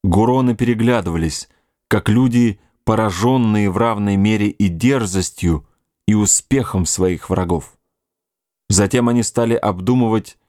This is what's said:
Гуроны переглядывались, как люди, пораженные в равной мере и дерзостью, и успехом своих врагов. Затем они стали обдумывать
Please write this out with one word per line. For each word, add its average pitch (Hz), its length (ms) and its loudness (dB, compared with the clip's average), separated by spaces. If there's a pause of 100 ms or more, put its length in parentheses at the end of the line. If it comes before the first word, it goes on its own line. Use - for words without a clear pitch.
Гуроны 117 520 2
переглядывались, 107 920 -2 (400)
как 104 180 0
люди, 120 520 2 (260)
пораженные 107 840 0
в 90 60 -4
равной 104 400 0
мере 104 340 2
и 101 200 0
дерзостью, 92 960 -2 (400)
и 104 60 2
успехом 104 720 0
своих 90 440 -2
врагов. 87 480 -2 (920)
Затем 104 400 2
они 120 140 2
стали 117 320 0
обдумывать 110 840 -2 (120)